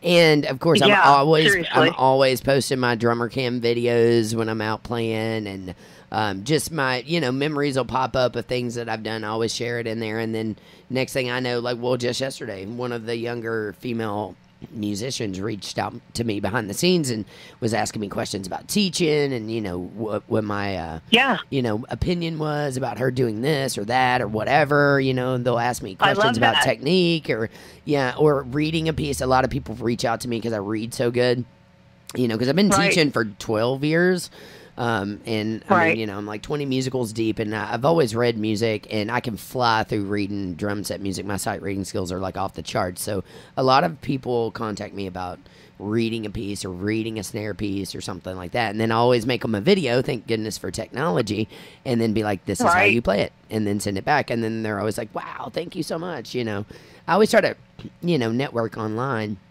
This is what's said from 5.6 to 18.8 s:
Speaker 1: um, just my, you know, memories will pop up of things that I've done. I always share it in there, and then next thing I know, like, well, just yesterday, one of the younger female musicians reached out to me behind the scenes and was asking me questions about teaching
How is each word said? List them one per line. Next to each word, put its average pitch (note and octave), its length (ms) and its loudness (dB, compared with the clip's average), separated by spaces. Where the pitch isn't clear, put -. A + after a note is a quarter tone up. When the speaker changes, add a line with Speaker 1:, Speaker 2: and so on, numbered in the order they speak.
Speaker 1:
um, G2+ 320 -2
just C#3+ 260 0
my, C3 340 -2
you E3 160 0
know, B2+ 120 0
memories C#3+ 440 0
will B2+ 80 0
pop B2 300 -2
up B2+ 220 2
of A#2+ 100 -6
things B2 300 -4
that A#2 120 -6
I've A2+ 140 -6
done. A2 220 -6
I G#2 40 -6
always A2+ 240 -2
share A#2+ 280 -4
it A#2 80 -4
in A2 100 -4
there, A2 220 -4
and A2+ 120 -2
then A2 240 -4
next B2+ 240 -2
thing C3 200 -2
I B2 80 -2
know, B2 180 -2
like, A#2+ 220 -4
well, B2 160 0
just A#2+ 240 -2
yesterday, A#2 440 -8
one A#2+ 280 -6
of A2+ 140 -8
the A#2 100 -4
younger A2+ 640 -4
female G#2+ 560 -4
musicians G#2 680 -4
reached G#2 400 -6
out G2 140 -4
to A#2+ 100 -2
me G#2 160 -2
behind G2+ 300 -2
the G#2 40 -6
scenes F3 360 2
and A2 160 -4
was A2+ 140 0
asking G#2+ 260 -2
me G#2 80 -4
questions G2 380 -6
about E2 220 -10
teaching D3+ 640 2